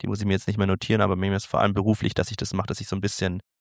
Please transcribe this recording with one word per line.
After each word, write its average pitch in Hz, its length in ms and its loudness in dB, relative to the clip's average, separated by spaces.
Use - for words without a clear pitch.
die - 40 -6
muss 101 140 -2
ich 104 60 -2
mir 98 80 4
jetzt 95 140 0
nicht 101 100 0
mehr 98 100 2
notieren, 104 320 2
aber 98 160 2
mir 98 180 0
ist 98 120 -2
vor - 140 0
allem 101 140 2
beruflich, 104 400 2
dass - 160 0
ich - 60 -10
das - 180 -4
mach, 92 120 -2
dass - 140 -6
ich 98 80 -10
so 98 80 -4
ein 95 40 -4
bisschen 95 400 -2